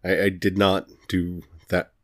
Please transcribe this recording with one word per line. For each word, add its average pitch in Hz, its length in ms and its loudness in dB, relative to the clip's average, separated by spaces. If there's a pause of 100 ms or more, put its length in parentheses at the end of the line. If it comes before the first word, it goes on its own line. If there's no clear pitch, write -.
I, 92 180 2
I 101 60 2
did 92 280 -2
not 95 320 2 (200)
do 87 340 -4 (260)
that 90 220 -2 (140)